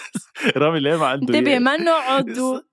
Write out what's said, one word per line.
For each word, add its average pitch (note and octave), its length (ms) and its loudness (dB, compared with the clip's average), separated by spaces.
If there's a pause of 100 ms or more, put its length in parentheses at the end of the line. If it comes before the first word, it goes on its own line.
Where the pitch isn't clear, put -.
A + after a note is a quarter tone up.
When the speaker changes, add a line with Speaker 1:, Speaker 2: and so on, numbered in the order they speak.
(580)
Speaker 1:
رامي D#3 220 2
ليه D3 180 0
ما D#3 100 0
عنده C3 300 0
Speaker 2:
انتبه، - 140 2
Speaker 1:
إياه؟ B3+ 80 2
Speaker 2:
منه D#4 320 2
عضو. C4 680 0
Speaker 1:
س-، - 160 -12